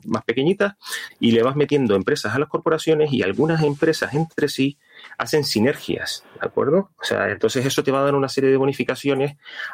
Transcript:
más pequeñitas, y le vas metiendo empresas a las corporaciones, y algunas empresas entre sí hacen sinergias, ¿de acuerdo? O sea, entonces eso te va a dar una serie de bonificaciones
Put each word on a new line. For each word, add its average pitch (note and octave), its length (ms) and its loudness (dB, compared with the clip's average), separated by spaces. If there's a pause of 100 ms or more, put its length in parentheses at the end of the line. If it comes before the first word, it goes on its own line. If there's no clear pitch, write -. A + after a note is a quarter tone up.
más A2 200 -4
pequeñitas, G3 500 0 (440)
y A#2 120 4
le A2+ 120 6
vas C3+ 140 2
metiendo C#3 380 2
empresas G#2+ 400 -2
a B2+ 40 0
las D3 120 -2
corporaciones, D#3+ 600 0
y A#2 120 0
algunas C#3+ 400 0
empresas D3 500 0
entre D3+ 360 0
sí C#3 280 -2 (400)
hacen C#3+ 280 0
sinergias, - 800 -2 (140)
¿de - 80 -6
acuerdo? D#3 440 0 (100)
O - 40 -12
sea, G#2 260 -2
entonces A2+ 340 0
eso C#3 180 0
te C#3 100 0
va C3+ 80 2
a C#3 40 2
dar C#3 100 2
una C3+ 140 0
serie C3+ 220 2
de C3+ 80 4
bonificaciones C#3 800 -2 (360)